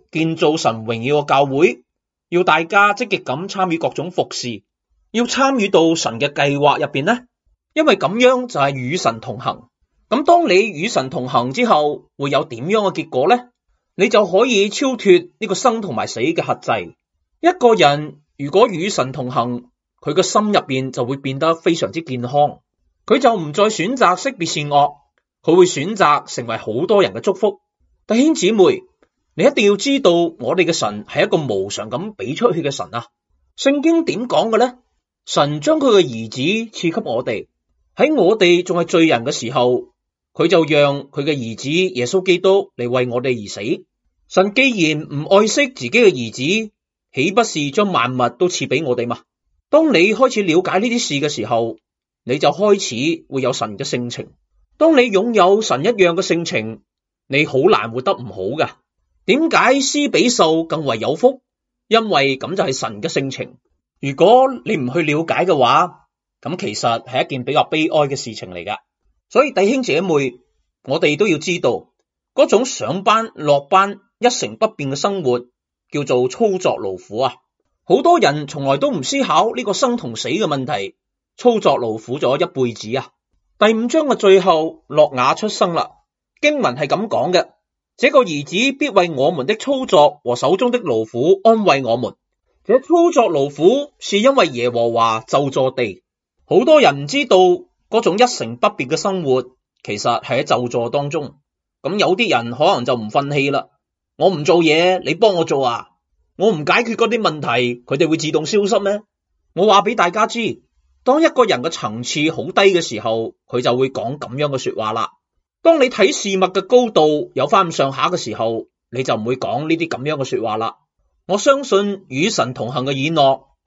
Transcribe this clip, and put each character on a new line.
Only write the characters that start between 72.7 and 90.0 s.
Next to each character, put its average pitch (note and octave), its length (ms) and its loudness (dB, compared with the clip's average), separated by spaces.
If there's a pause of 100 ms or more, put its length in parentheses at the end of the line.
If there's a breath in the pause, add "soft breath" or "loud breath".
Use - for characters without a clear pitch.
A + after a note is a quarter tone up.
班 A3 320 0
落 D3 240 2
班 G3 400 0 (200)
一 A#3+ 100 2
成 A2 260 -4
不 G#3+ 120 0
變 D3 240 -8
嘅 C3 40 -4
生 G3 260 -2
活， B2 200 0 (500)
叫 D3 120 -4
做 B2+ 260 0
操 G3+ 280 0
作 C#3+ 220 -2
勞 F#2+ 180 -8
苦 G2+ 220 -10
啊。 C3 140 -2 (500)
好 A3 180 2
多 E4+ 180 4
人 D3 280 0
從 D3 180 -10
來 C3+ 120 2
都 C#4+ 140 0
唔 D#3+ 120 -4
思 C#4 180 -4
考 F#3 320 0
呢 B3 100 -6
個 G3 100 -4
生 A#3+ 240 -2
同 A#2 180 -10
死 A2+ 140 -8
嘅 G#3+ 160 -2
問 C#3 200 -4
題， G2+ 300 -8 (400)
操 A#3 240 2
作 D3 180 2
勞 A2+ 260 -4
苦 B2 140 -6
咗 D3 220 0
一 E3 60 0
輩 B2+ 300 -2
子 A2 220 -6
啊。 B2+ 120 -8 (480)
第 G#3+ 160 4
五 A3+ 140 -2
章 D#4 180 2
嘅 B3 100 0
最 G3 240 6
後， E3 480 0
諾 D3 300 2
亞 C3+ 180 2
出 G#3+ 140 -6
生 F#3+ 240 0
啦。 D3 180 -4 (480)
經 D4 200 2
文 C3 180 -2
係 D3 100 -2
咁 F3 200 -2
講 C#3 260 -2
嘅， - 160 0 (480)
「這 C4+ 140 2
個 C#4+ 120 6
兒 D3 220 -4
子 B3 320 -2
必 D4 120 -2
為 F#3+ 200 2
我 C#3+ 220 0
們 C#3 140 -6
的 - 100 -2
操 C4 300 -4
作 D3 380 4